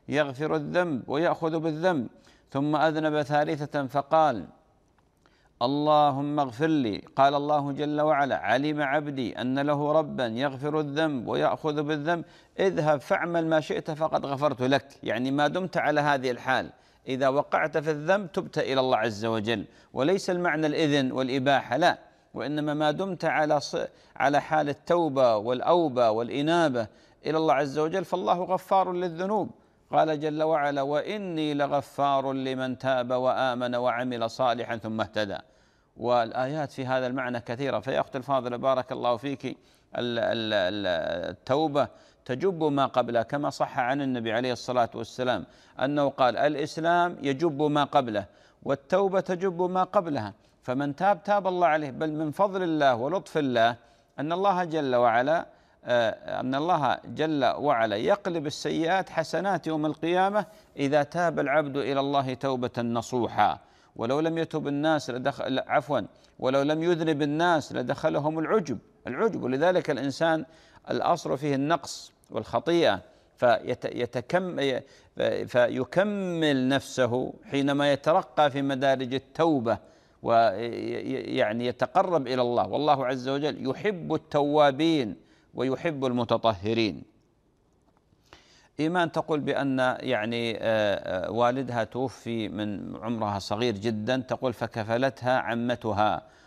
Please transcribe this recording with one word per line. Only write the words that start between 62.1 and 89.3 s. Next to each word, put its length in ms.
توبة 480
نصوحا. 760
ولو 240
لم 180
يتب 300
الناس 420
لدخل، 480
عفواً، 420
ولو 240
لم 200
يذنب 400
الناس 500
لدخلهم 640
العجب، 400
العجب. 360
ولذلك 480
الإنسان 540
الأصل 480
فيه 160
النقص 580
والخطيئة، 720
فيت-، 480
يتكم-، 760
ي-، 200
فيكمل 1200
نفسه 640
حينما 420
يترقى 580
في 120
مدارج 520
التوبة 640
ويعني 1400
يتقرب 600
إلى 160
الله، 260
والله 380
عز 220
وجل 420
يحب 440
التوابين 1040
ويحب 500
المتطهرين. 1000
إيمان 320
تقول 280